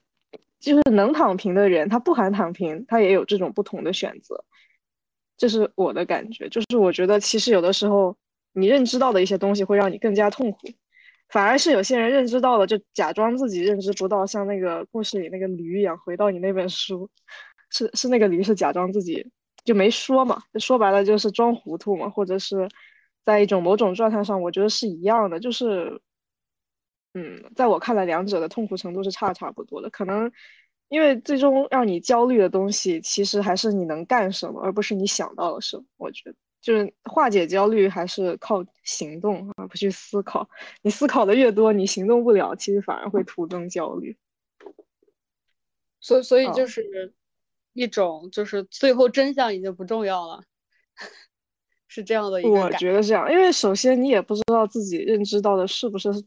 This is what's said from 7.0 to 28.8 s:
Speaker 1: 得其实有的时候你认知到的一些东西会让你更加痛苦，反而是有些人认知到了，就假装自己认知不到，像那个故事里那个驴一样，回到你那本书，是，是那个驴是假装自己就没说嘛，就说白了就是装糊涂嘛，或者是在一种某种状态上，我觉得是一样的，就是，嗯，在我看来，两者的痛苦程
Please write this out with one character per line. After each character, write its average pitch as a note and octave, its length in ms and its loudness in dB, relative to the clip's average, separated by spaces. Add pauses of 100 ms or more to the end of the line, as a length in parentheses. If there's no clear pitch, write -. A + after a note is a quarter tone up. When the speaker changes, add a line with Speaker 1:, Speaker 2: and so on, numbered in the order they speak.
Speaker 1:
得 G#3 140 4
其 A3 180 0
实 A#3 140 2
有 F#3+ 80 6
的 F3 120 2
时 G3+ 140 0
候 G3+ 300 2 (360)
你 F#3+ 140 2
认 C4 180 4
知 B3 140 -2
到 C4 140 2
的 F#3 100 4
一 - 20 4
些 F#3+ 140 -2
东 G3 160 0
西 G3+ 80 -2
会 G3+ 140 2
让 G3+ 120 4
你 F#3 80 -6
更 G#3+ 160 -2
加 G#3 160 2
痛 A3 220 -4
苦， G3 80 -10 (680)
反 G3+ 160 2
而 A#3 120 4
是 C#4+ 140 2
有 C4+ 100 4
些 B3+ 160 0
人 A#3 140 2
认 C4 160 2
知 A#3+ 140 0
到 B3 180 4
了， F#3+ 80 4
就 G#3+ 100 0 (160)
假 E3+ 200 -2
装 A3+ 260 0
自 C4 100 -2
己 F#3 120 -4
认 G3 180 0
知 G3 140 -4
不 F#3+ 160 -4
到， G3 180 0
像 G3+ 180 -4
那 G3+ 140 -4
个 E3+ 280 -4
故 A3 180 -6
事 G3+ 160 -6
里 E3 80 -8
那 F#3 100 -10
个 F#3+ 80 -4
驴 F3 320 -6
一 G#3 40 2
样， F3 160 -2
回 F3+ 180 -10
到 G3+ 160 2
你 F3+ 80 -6
那 F#3+ 120 -2
本 F#3+ 160 -2
书， F#3 400 -8 (640)
是， - 240 -4
是 - 140 -4
那 B3 100 4
个 G#3+ 80 4
驴 F3+ 160 2
是 G3+ 140 0
假 D#3+ 160 0
装 F3+ 200 -2
自 G#3 80 0
己 F3 240 -6 (400)
就 A#3+ 80 2
没 G3+ 160 4
说 C4 360 2
嘛， A#3+ 180 -4 (100)
就 A3 60 -6
说 B3 180 0
白 G#3+ 140 4
了 G3+ 140 4
就 G#3+ 120 4
是 G#3 140 0
装 A#3 240 2
糊 G3 240 -10
涂 G3+ 180 -4
嘛， D#3+ 140 -6
或 G3+ 140 -2
者 F#3 120 -4
是 F#3+ 320 -4 (560)
在 G#3 160 4
一 G#3 60 6
种 F#3+ 160 2
某 F3+ 140 4
种 G#3 180 2
状 A3 160 2
态 G#3+ 140 -2
上， F#3+ 160 -2
我 F3 100 -4
觉 F#3+ 120 0
得 G#3+ 80 2
是 A3 180 -4
一 E3 140 -8
样 G#3+ 260 2
的， E3 100 -6
就 A#3 140 -6
是， G3+ 480 -4 (1120)
嗯， F3 420 -14
在 B3+ 120 0
我 F#3+ 120 4
看 A#3 160 -2
来， G3 120 0
两 F3 200 -2
者 G3+ 140 -2
的 D#3+ 80 -4
痛 A3+ 180 -6
苦 G3+ 80 -6
程 F3+ 200 -10